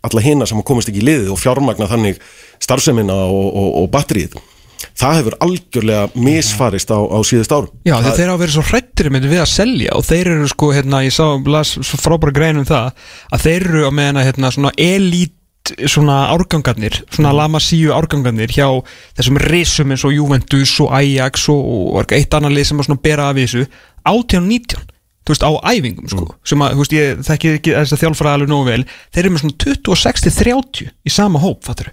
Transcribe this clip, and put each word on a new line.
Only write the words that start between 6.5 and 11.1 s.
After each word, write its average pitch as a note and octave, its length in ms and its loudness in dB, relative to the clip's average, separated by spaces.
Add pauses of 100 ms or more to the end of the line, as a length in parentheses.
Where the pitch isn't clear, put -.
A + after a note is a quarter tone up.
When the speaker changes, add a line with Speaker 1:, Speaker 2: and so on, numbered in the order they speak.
Speaker 1:
á, G#2 80 2
á G#2 240 0
síðustu A#2 320 2
árum. G#2+ 140 -2 (160)
Speaker 2:
Já, D#3 140 4
því A#2 40 2
Speaker 1:
Það A2+ 160 2
Speaker 2:
þeir F3+ 100 2
hafa F3 140 0
verið D#3 120 -2
svo D#3 120 2
hræddir A3+ 400 0
einmitt C3+ 240 0
við F3 100 2
að D3 60 2
selja G#3 480 0
og - 80 0
þeir F3+ 240 0
eru D3+ 200 0
sko, D3 260 0
hérna, C3+ 300 0
ég C3 120 0